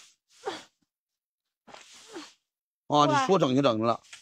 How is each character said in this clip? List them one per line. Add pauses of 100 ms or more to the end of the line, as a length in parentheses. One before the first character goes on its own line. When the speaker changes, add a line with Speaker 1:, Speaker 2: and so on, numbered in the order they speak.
(3000)
Speaker 1:
啊，
Speaker 2:
过
来。
Speaker 1:
你
说
整
就
整
了。 (220)